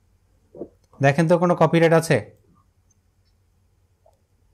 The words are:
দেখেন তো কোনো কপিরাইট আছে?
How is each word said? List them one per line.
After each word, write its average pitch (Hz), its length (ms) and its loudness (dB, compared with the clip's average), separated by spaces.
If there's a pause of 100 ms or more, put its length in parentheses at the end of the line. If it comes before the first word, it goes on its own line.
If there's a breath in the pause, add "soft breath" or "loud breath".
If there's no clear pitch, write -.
(1000)
দেখেন 143 260 0
তো 170 100 2
কোনো 175 180 0
কপিরাইট 165 380 2
আছে? 160 240 0 (2250)